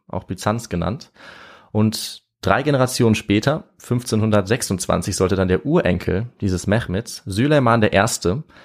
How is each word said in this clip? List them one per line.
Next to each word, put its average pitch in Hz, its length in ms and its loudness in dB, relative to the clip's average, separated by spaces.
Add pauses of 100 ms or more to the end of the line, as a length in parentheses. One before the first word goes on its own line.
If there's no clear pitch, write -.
auch - 180 -8
Byzanz 107 440 -6
genannt. 90 420 -6 (600)
Und - 520 -2 (180)
drei 107 220 0
Generationen 127 520 2
später, 107 500 0 (140)
fünfzehnhundertsechsundzwanzig, 104 1400 -2
sollte 95 200 2
dann 95 120 2
der - 180 0
Urenkel 95 640 0 (120)
dieses 92 260 -2
Mehmeds, 101 600 -4
Süleyman 117 540 2
der 104 120 2
Erste, 104 500 0 (220)